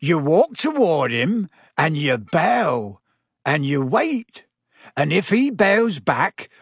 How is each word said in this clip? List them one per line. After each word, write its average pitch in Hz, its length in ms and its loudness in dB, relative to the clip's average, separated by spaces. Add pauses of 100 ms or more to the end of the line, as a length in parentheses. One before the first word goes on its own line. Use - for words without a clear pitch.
You 156 180 0
walk 180 380 2
toward 170 560 0
him, 180 360 -2 (300)
and 156 180 0
you 139 220 0
bow, 151 800 -2 (480)
and 143 180 0
you 139 160 0
wait. 233 640 -2 (540)
And 147 160 0
if 190 180 0
he 254 200 2
bows 202 500 2
back, 139 500 -4 (120)